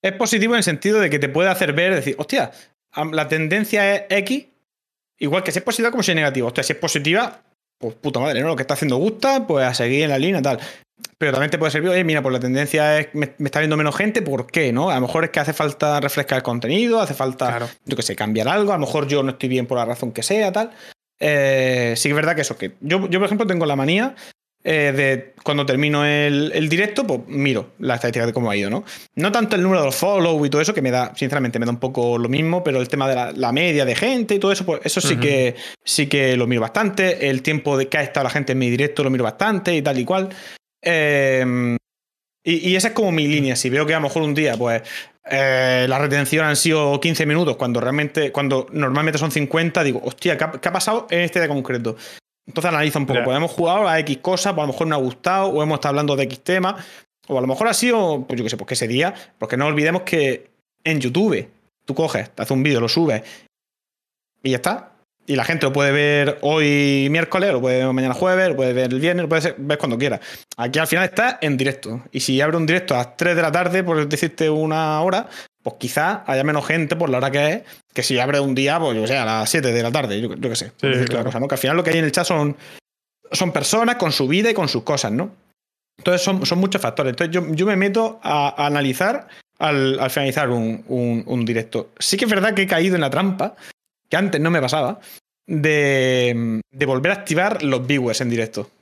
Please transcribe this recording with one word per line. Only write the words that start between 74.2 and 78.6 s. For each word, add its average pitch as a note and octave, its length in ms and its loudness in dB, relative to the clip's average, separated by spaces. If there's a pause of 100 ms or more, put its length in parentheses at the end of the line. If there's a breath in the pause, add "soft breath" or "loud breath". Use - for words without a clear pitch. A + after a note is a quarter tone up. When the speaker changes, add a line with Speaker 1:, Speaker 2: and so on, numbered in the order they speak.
Speaker 1:
una D#3 520 0
hora, F#3+ 260 0 (340 loud breath)
pues - 180 -8
quizá E3 460 -2
haya C3+ 180 0
menos D3+ 220 0
gente D#3+ 300 0
por E3 160 -2
la B2 60 2
hora C3+ 120 0
que C#3+ 220 2
es, A3+ 100 -4 (320 loud breath)
que E3+ 80 -2
si - 160 0
abre C#3+ 220 2
un C#3 160 0
día, C#3 240 2